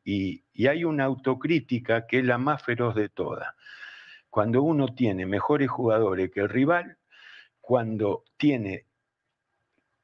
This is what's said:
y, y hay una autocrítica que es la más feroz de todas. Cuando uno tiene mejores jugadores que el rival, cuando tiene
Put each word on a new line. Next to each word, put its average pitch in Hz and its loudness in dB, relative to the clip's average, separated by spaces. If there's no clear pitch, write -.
y, 95 -4
y 113 2
hay 160 0
una 151 0
autocrítica 131 -2
que 123 0
es 131 0
la 123 2
más 139 -2
feroz 120 -2
de 104 -2
todas. - -8
Cuando 113 2
uno 143 2
tiene 98 0
mejores 120 0
jugadores 104 2
que 101 -4
el 104 2
rival, 160 0
cuando 110 0
tiene 117 0